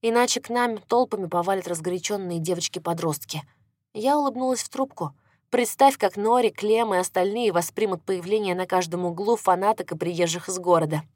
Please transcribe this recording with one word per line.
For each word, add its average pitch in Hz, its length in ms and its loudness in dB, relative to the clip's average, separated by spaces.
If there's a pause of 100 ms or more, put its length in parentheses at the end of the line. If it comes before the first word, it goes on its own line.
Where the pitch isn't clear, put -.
Иначе 233 380 2
к - 100 -14
нам 240 280 0
толпами 226 500 0
повалят 175 400 -2
разгоряченные 175 720 -4
девочки-подростки". 165 1000 -4 (520)
Я 262 240 0
улыбнулась 262 440 0
в - 80 -10
трубку. 262 460 -6 (340)
Представь, 254 480 4
как - 180 0
Нори, 220 360 2
Клем 220 420 0
и 180 40 2
остальные 196 540 0
воспримут 180 520 -2
появление 190 500 -2
на 180 140 -4
каждом 180 380 0
углу 196 300 0
фанаток 190 560 0
и 165 60 -8
приезжих 170 500 -2
из 185 120 -6
города. 160 420 2 (140)